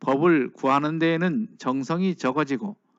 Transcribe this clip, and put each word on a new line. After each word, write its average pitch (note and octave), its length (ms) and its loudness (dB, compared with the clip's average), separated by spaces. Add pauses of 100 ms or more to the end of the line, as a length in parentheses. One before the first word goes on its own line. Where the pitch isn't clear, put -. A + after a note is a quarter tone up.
법을 C#3 520 2
구하는 C#3+ 460 0
데에는 E3 500 0 (100)
정성이 D#3 560 -2
적어지고 C3 640 -2 (220)